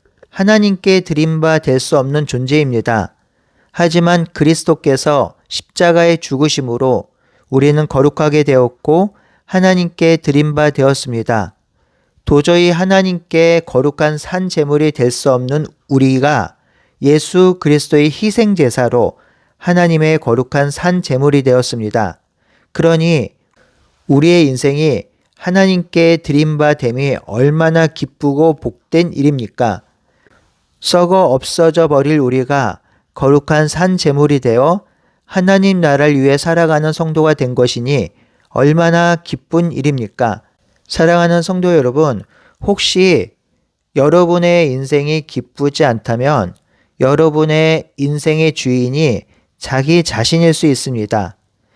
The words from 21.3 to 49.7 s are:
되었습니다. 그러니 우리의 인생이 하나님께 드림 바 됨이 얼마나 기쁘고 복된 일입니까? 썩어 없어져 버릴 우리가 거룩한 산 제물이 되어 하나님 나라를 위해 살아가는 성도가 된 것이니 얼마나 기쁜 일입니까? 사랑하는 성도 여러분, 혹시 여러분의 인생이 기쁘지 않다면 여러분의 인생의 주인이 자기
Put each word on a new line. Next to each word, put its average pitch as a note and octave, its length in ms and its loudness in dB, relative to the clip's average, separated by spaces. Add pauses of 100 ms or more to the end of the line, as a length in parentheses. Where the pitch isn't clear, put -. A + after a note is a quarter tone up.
되었습니다. A#2 760 -2 (520)
그러니 E3 580 0 (760)
우리의 D#3+ 420 4
인생이 C#3 560 -2 (340)
하나님께 F3+ 800 2
드림 D3+ 400 -2
바 D3 160 2
됨이 C3 500 -4
얼마나 D#3+ 600 0
기쁘고 D3 720 -2
복된 D#3+ 580 -4
일입니까? B2+ 640 -2 (1000)
썩어 F3 520 0
없어져 E3 560 0
버릴 D3 320 0
우리가 B2+ 600 -2 (340)
거룩한 D3 540 0
산 F3+ 280 -2
제물이 C#3+ 440 0
되어 C3 420 0 (420)
하나님 F#3+ 560 0
나라를 D3 400 2
위해 C#3 160 2
살아가는 D#3+ 560 0
성도가 D#3 420 0
된 B2+ 200 -4
것이니 B2 560 -2 (400)
얼마나 E3+ 640 2
기쁜 E3 560 -4
일입니까? B2 680 -4 (440)
사랑하는 E3+ 560 2
성도 F3+ 320 -2
여러분, B2+ 480 0 (380)
혹시 F#3 720 0 (640)
여러분의 F3 720 2
인생이 C#3+ 520 -2
기쁘지 C#3+ 640 -4
않다면 A#2 680 -2 (460)
여러분의 D#3 960 0
인생의 D3+ 560 -2
주인이 B2+ 680 -2 (360)
자기 D3 460 0